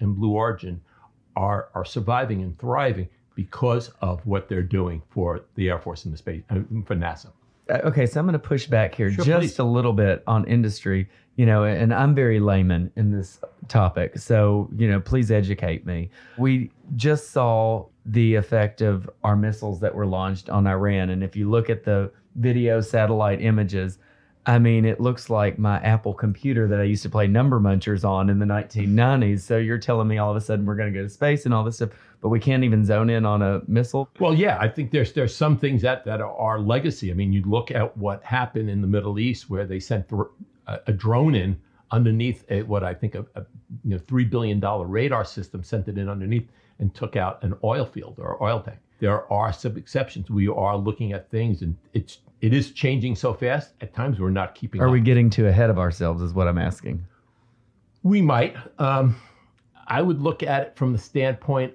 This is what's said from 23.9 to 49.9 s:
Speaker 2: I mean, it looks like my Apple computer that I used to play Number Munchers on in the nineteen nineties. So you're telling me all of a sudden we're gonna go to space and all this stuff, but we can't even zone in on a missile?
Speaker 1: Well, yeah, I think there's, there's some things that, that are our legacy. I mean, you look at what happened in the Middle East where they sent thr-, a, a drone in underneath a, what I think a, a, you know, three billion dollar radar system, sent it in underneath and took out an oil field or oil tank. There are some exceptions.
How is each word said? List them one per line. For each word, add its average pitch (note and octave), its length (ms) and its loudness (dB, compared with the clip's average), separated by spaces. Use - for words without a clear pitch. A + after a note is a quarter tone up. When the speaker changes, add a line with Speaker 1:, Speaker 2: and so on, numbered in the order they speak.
Speaker 2:
I A#2+ 120 6
mean, A#2 260 6
it A2 160 0
looks A#2+ 300 -2
like G#2 280 2
my G#2 200 2
Apple G#2+ 340 2
computer A2 560 0
that G#2 100 2
I G2+ 40 2
used G2+ 220 0
to G2 40 -6
play G#2 180 2
Number B2 320 4
Munchers G2 480 2
on F#2+ 220 2
in G2+ 100 4
the G#2 60 2
nineteen G2+ 500 0
nineties. A2+ 480 2
So A#2 140 -2
you're A2+ 220 0
telling A2+ 280 0
me G#2+ 120 0
all G#2 120 0
of G#2 60 -2
a G#2+ 60 -2
sudden G#2 240 -2
we're G#2 80 -2
gonna G#2 160 -4
go G2 120 -4
to G2+ 60 -6
space D3 380 -2
and B2 80 2
all A2 100 2
this A2+ 120 -4
stuff, A2+ 120 -4
but - 80 -2
we A2+ 100 2
can't C3 240 2
even A2 220 4
zone A2 240 2
in A2+ 160 2
on G#2 160 2
a G2 280 0
missile? B2 420 0
Speaker 1:
Well, E3+ 140 2
yeah, E3 260 2
I A2 80 2
think C3 220 -6
there's, C3+ 240 0
there's B2+ 200 0
some D3+ 220 2
things C3+ 240 0
that, B2+ 240 -2
that G#2+ 160 -6
are G#2 160 -10
our A2 240 -2
legacy. A#2 500 0
I F2 40 -2
mean, G2 180 0
you G2+ 120 2
look A2 260 -2
at A#2+ 260 -2
what G2+ 260 -6
happened B2 460 -2
in G2+ 140 -2
the G2 40 0
Middle G2+ 320 0
East A#2 300 -2
where G2 160 -4
they F#2+ 160 -6
sent G2+ 300 -4
thr-, G#2 140 -2
a, - 120 -8
a A#2 40 2
drone A#2 420 2
in F#2+ 240 0
underneath A#2 600 0
a, G#2 140 -2
what G#2 200 -2
I F2+ 80 -4
think G#2+ 220 -6
a, G2+ 100 -8
a, G#2 100 -14
you G#2+ 100 -2
know, F#2 60 -2
three B2 280 0
billion G#2 340 0
dollar G2 260 -2
radar A2+ 380 0
system, F#2+ 380 -12
sent G2 260 -4
it G2 80 -6
in G2 100 -4
underneath G2+ 440 -4
and G2+ 140 -2
took - 220 -8
out F#2+ 260 -4
an F#2 120 -4
oil A2+ 220 0
field - 320 -14
or - 240 -8
oil A2 180 -2
tank. - 160 -14
There G#2+ 320 0
are G#2 220 -2
some A2+ 240 -8
exceptions. - 520 -6